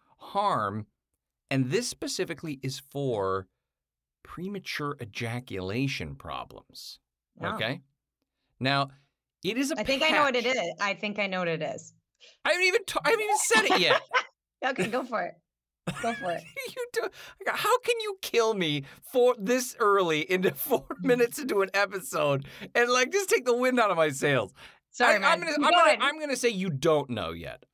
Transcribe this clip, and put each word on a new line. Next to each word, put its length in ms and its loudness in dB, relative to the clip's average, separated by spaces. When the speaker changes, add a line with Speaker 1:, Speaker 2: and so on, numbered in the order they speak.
Speaker 1:
harm. 680 -2
And 200 0
this 160 0
specifically 760 -8
is 180 -6
for 560 -2
premature 760 -8
ejaculation 1160 -4
problems. 840 -14
Speaker 2:
Oh. 140 -4
Speaker 1:
Okay? 280 -4
Now, 300 0
it 120 -4
is 140 0
a 80 -4
Speaker 2:
I 60 -4
think 180 0
I 60 4
know 160 4
what 100 2
it 100 0
Speaker 1:
patch. 120 -2
Speaker 2:
is. 240 -4
I 140 -2
think 260 -8
I 80 -2
know 120 -4
what 80 -2
it 140 -2
is. 320 -10
Speaker 1:
I 80 2
haven't 140 2
even 180 2
t-, 200 -4
I 60 2
haven't 140 2
even 140 0
said 280 4
it 140 4
yet. 260 4
Speaker 2:
<laughs> 40 -20
Okay, 240 -2
go 160 -4
for 180 -4
it. 120 -8
Go 120 -2
for 180 -6
it. 100 -8
Speaker 1:
<laughs> 180 -12
You 200 -8
do, 140 -2
how 340 2
can 200 0
you 220 -6
kill 320 2
me 300 0
for 260 6
this 400 0
early 500 4
into 220 2
<laughs> 40 -2
four 320 -2
minutes 360 2
into 220 0
an 140 2
episode 720 0
and, 160 4
like, 220 2
just 160 0
take 160 2
the 100 4
wind 240 4
out 120 4
of 80 0
my 100 6
sails? 440 2
Speaker 2:
Sorry, 260 4
Speaker 1:
I, 20 2
Speaker 2:
man. 120 2
Speaker 1:
I'm 100 4
gonna, 120 -4
Speaker 2:
Keep 140 0
Speaker 1:
I'm 60 4
gonna, 120 6
Speaker 2:
going. 180 4
Speaker 1:
I'm 160 0
gonna 180 -4
say 120 0
you 220 -2
don't 400 2
know 220 -4
yet. 420 -12